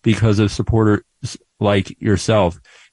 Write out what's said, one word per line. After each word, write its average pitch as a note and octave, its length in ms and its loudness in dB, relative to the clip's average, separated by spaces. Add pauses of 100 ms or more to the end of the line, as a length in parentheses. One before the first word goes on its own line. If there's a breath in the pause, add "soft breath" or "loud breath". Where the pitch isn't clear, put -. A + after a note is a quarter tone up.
because A2 360 2
of G#2 120 2
supporters G#2+ 520 0 (580)
like G2+ 400 -2
yourself. G2 580 0 (340 soft breath)